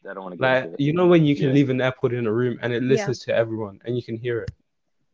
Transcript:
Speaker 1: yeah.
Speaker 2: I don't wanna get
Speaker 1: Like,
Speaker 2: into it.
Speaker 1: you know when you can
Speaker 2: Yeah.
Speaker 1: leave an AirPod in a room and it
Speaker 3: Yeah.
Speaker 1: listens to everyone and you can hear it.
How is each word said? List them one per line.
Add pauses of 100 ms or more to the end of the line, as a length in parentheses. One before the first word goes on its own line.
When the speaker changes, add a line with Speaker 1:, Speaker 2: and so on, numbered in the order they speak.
Speaker 1:
yeah.
Speaker 2:
I
don't
wanna
get
Speaker 1:
Like,
Speaker 2:
into
it.
Speaker 1:
you
know
when
you
can
Speaker 2:
Yeah.
Speaker 1:
leave
an
AirPod
in
a
room
and
it
Speaker 3:
Yeah.
Speaker 1:
listens
to
everyone
and
you
can
hear
it. (640)